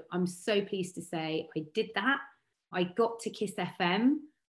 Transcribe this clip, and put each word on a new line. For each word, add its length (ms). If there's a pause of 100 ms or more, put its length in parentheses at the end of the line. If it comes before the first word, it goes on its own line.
(120)
I'm 140
so 360
pleased 340
to 60
say 540
I 100 (100)
did 200
that. 220 (560)
I 100
got 380
to 80
Kiss 280
F 220
M. 480 (280)